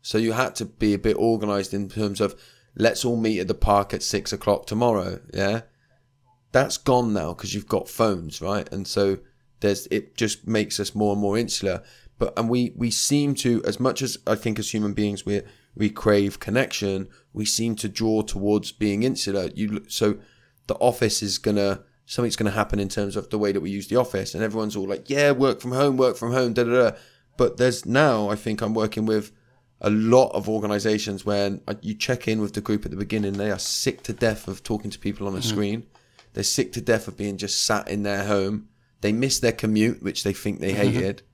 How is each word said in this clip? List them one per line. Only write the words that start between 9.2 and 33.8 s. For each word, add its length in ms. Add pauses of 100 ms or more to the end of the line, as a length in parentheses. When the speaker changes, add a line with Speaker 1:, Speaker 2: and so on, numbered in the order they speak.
Speaker 1:
there's, 320
it 240
just 320
makes 320
us 160
more 160
and 100
more 160
insular. 460 (360)
But, 200
and 100
we, 280
we 120
seem 460
to, 300
as 160
much 200
as 240
I 100
think 240
as 140
human 200
beings 320
we, 160 (340)
we 140
crave 500
connection, 680 (240)
we 100
seem 340
to 120
draw 320
towards 500
being 320
insular. 520
You 180
l-, 60 (100)
so 300 (480)
the 80
office 460
is 160
gonna, 460 (220)
something's 320
gonna 140
happen 280
in 80
terms 300
of 120
the 100
way 120
that 100
we 100
use 160
the 100
office, 360
and 100
everyone's 340
all 100
like, 220
"Yeah, 220
work 280
from 120
home, 260
work 180
from 160
home, 220
da, 100
da, 280
da." 60 (380)
But 220
there's 280
now, 440
I 60
think 260
I'm 140
working 320
with 240 (500)
a 80
lot 440
of 140
organisations 800
where 420
I, 140
you 140
check 320
in 120
with 140
the 80
group 240
at 60
the 60
beginning, 360
they 180
are 80
sick 440